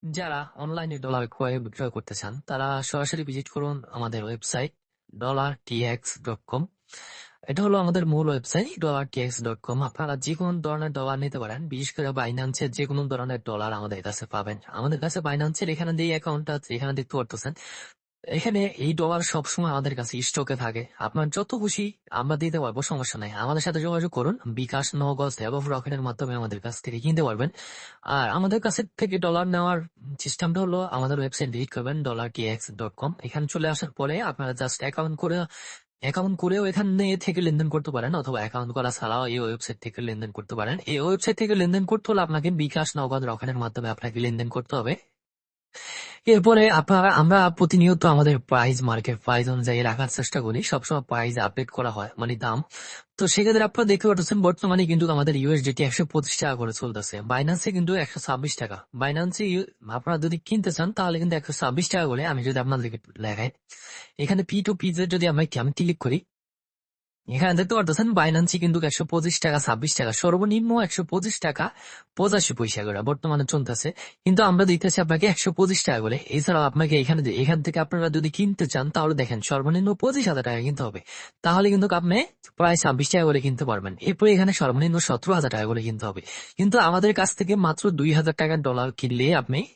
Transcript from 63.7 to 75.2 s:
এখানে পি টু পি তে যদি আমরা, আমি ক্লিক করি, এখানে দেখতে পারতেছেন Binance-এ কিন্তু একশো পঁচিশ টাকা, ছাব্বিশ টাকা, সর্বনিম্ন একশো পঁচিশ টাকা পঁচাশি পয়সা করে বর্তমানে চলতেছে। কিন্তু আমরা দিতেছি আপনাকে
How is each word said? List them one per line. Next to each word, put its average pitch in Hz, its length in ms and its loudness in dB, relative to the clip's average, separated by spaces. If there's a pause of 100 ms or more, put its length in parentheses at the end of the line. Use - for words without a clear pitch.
এখানে 185 260 2
পি 196 180 -2
টু 208 120 0
পি 185 180 -2
তে 180 140 0
যদি 175 220 2
আমরা, 151 320 2
আমি 135 120 0
ক্লিক 175 260 0
করি, 131 220 0 (1080)
এখানে 175 260 2
দেখতে 185 200 2
পারতেছেন 208 380 2
Binance-এ 170 460 4
কিন্তু 170 220 2
একশো 160 240 -2
পঁচিশ 165 360 0
টাকা, 147 180 2
ছাব্বিশ 120 360 0
টাকা, 113 180 0
সর্বনিম্ন 214 680 2
একশো 185 240 -2
পঁচিশ 185 360 -4
টাকা 156 300 -2 (460)
পঁচাশি 196 380 2
পয়সা 110 300 -4
করে 104 180 -4
বর্তমানে 143 420 0
চলতেছে। 131 440 -2 (360)
কিন্তু 185 180 6
আমরা 190 220 6
দিতেছি 180 360 2
আপনাকে 160 260 2